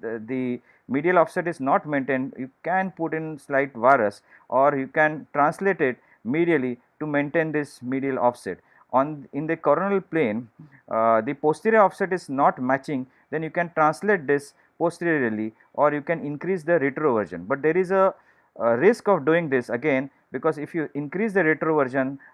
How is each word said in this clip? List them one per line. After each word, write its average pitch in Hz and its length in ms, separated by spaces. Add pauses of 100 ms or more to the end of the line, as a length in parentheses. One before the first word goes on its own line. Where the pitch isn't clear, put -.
the, 113 240
the 127 360 (260)
medial 170 320
offset 165 280
is 170 120
not 143 260
maintained, 135 520
you 131 120 (140)
can 185 280
put 160 220
in 160 240
slight 139 360
varus, 117 500 (260)
or 139 260
you 135 120
can 151 460
translate 160 480
it 127 160 (280)
medially 135 520 (220)
to 151 60
maintain 151 460
this 147 320
medial 131 340
offset. 120 400 (340)
On, 143 400
in 147 140
the 160 100
coronal 180 460
plane, 123 480 (400)
uh, 113 320
the 127 120
posterior 214 480
offset 185 300
is 180 160
not 147 320
matching, 131 460 (240)
then 160 140
you 156 80
can 175 240
translate 160 500
this 143 280 (260)
posteriorly, 131 760 (220)
or 147 180
you 147 80
can 160 240
increase 160 380
the 165 160
retroversion. 117 680
But 139 140
there 156 160
is 185 140
a, 190 220 (460)
a 117 160
risk 190 320
of 175 180
doing 165 220
this 131 220
again, 131 400 (240)
because 147 240
if 147 180
you 151 180
increase 175 400
the 190 80
retroversion, 143 760 (160)